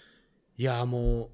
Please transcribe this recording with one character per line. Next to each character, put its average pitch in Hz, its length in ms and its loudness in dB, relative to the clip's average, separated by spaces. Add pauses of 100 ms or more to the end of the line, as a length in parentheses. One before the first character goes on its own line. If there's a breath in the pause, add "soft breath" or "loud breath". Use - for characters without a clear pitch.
(560 loud breath)
い 117 80 -4
や、 123 220 0
も 120 380 0
う、 - 100 -16